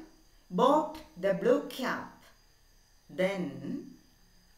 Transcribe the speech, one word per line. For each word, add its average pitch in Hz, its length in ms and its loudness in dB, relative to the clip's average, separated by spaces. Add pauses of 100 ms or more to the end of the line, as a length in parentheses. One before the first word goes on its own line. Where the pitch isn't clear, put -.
(500)
bought 277 480 4 (180)
the 185 180 0
blue 277 340 2
cap. - 460 -6 (960)
Then 151 880 -4 (600)